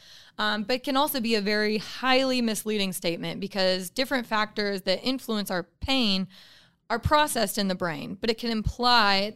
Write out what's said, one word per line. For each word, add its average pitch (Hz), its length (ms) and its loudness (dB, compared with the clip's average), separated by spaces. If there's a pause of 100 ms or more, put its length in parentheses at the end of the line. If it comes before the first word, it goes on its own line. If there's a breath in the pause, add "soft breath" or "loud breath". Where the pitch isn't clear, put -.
(360 loud breath)
um, 214 280 -2
but 254 180 -2
can 269 140 -2
also 285 240 0
be 226 160 0
a 208 40 2
very 214 380 0
highly 254 640 0
misleading 214 500 -2
statement 170 460 -4
because 185 500 0
different 254 380 -2
factors 208 560 -2
that 185 220 0
influence 220 440 -2
our 180 140 -2 (160)
pain 208 480 2 (600 loud breath)
are 233 100 0
processed 294 580 2
in 202 120 0
the 185 80 0
brain, 180 440 -6
but 226 80 -2
it 220 100 -2
can 233 120 -4
imply 214 840 2